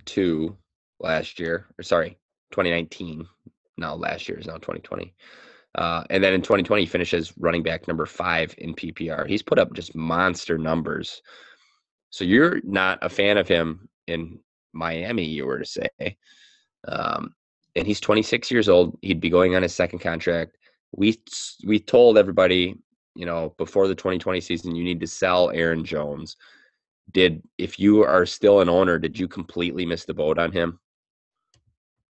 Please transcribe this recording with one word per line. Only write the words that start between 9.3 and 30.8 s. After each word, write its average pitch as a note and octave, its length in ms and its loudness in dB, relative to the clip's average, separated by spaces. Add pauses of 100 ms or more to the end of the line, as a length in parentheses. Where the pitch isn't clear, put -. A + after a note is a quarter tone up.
put - 180 2
up F2 140 2
just - 220 -12
monster E2+ 600 -2
numbers. D#2+ 640 -4 (880)
So - 140 -8
you're A#2+ 400 4
not F#2 380 0
a F2+ 80 -4
fan G2+ 280 2
of F#2+ 120 0
him E2+ 400 0 (180)
in E2 320 -8 (320)
Miami, E2+ 540 -4
you D2+ 200 -6
were C2 140 -4
to - 60 -8
say. - 520 -8 (680)
Um, - 480 -6 (400)
and E2+ 100 -2
he's G2+ 140 -2
twenty-six A2 500 0
years A2+ 200 2
old. F2+ 320 6
He'd F2+ 180 -2
be F2 100 -2
going F2+ 280 4
on F#2 60 2
his F2 120 -4
second F2 240 -2
contract. E2 580 -4 (380)
We, G#2+ 260 2 (440)
we G#2 140 2
told A#2+ 380 8
everybody, F#2 600 4 (360)
you F2 120 -12
know, E2 320 -6
before G2 320 2
the F#2+ 60 -2
twenty F#2 240 -2
twenty F#2 200 -2
season, E2+ 340 -6
you E2+ 120 -4
need F2 160 -4
to E2+ 60 -8
sell F2+ 420 2
Aaron E2 340 0
Jones. D2 540 -8 (720)
Did, F2+ 320 4 (160)
if F2+ 200 -6
you G#2 240 6
are F2+ 220 4
still G2+ 360 6
an F2 60 4
owner, F2+ 300 4
did E2 220 -6
you F#2 80 -2
completely F2 580 -6
miss E2+ 200 -6
the - 100 -8
boat D#2 240 0
on E2+ 120 0
him? E2+ 280 -2 (1400)